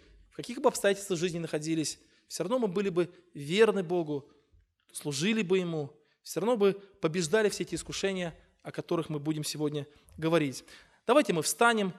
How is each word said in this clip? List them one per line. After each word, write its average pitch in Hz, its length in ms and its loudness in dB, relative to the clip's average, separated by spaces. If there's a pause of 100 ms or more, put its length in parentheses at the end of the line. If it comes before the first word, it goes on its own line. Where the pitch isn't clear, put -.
(320)
в - 40 -20
каких 247 260 -10
бы 294 80 6
обстоятельствах 202 500 0
жизни 170 200 -2
находились, 160 600 -4 (280)
все - 160 -6
равно 240 160 0
мы 226 80 2
были 196 220 -2
бы 170 200 0 (240)
верны 196 480 4
Богу, 156 480 -4 (640)
служили 170 500 -2
бы 190 160 2
Ему, 165 320 -2 (320)
все - 180 -8
равно 226 160 0
бы 196 180 4 (280)
побеждали 180 480 2
все 196 140 -4
эти - 100 -8
искушения, 175 600 -4 (260)
о 151 100 -14
которых 165 380 -4
мы 151 100 -4
будем 151 240 -4
сегодня 147 440 -4 (300)
говорить. 156 460 2 (440)
Давайте 247 260 4
мы 160 80 0
встанем 220 580 2